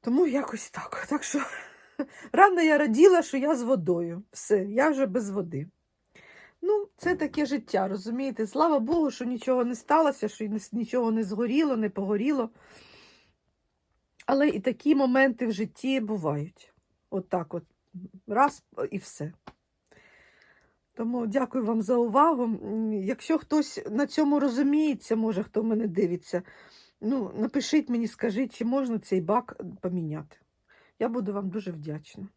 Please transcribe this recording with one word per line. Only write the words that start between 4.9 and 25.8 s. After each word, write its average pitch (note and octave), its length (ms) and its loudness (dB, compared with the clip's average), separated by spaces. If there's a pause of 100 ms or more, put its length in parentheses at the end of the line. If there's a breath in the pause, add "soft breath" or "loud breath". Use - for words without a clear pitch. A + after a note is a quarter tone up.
вже C4+ 160 0
без G3+ 240 -4
води. E3+ 360 -6 (960 loud breath)
Ну, G4+ 340 0
це F4 180 0
таке D4 320 -2
життя, A3 420 -2
розумієте? A3 580 -4
Слава D4+ 320 2
Богу, D4 320 0
що - 140 -10
нічого B3 400 0
не B3 100 -2
сталося, C#4+ 540 2
що - 160 -8
ні-, G#3 160 -4 (120)
нічого A#3 380 -2
не A3 140 0
згоріло, A#3+ 520 0
не G#3+ 140 -2
погоріло. A3+ 600 -2 (1800 soft breath)
Але C#4 220 4
і G#3 120 0
такі C#4+ 340 2
моменти C4 520 4
в A3+ 60 -2
житті C4 480 -2
бувають. E3 760 -6 (360)
От F#3+ 180 -6
так E3+ 260 -4
от. E3+ 100 -8 (640)
Раз, B3+ 360 0 (280)
і G3 80 -6
все. D#3+ 340 -10 (1600 soft breath)
Тому A#3 320 -4
дякую B3 380 -2
вам A3 180 0
за A#3 140 2
увагу. B3 480 4
М, A3 480 -2
якщо G#3+ 460 -2
хтось - 420 -2 (100)
на C4 160 0
цьому D4 340 2
розуміється, C#4 760 2
може, A3 260 0
хто G#3+ 200 -2
мене A3 240 0